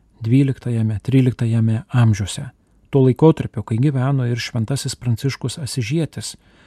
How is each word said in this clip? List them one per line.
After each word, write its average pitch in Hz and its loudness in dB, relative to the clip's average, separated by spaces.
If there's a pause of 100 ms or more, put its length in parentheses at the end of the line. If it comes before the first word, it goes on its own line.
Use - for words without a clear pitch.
(240)
dvyliktajame, 117 0
tryliktajame 117 2
amžiuose. 113 0 (420)
Tuo 139 4
laikotarpiu, 131 2
kai 113 -4
gyveno 131 0
ir 120 -2
šventasis - -4
Pranciškus 123 -4
Asižietis, 135 -6 (300)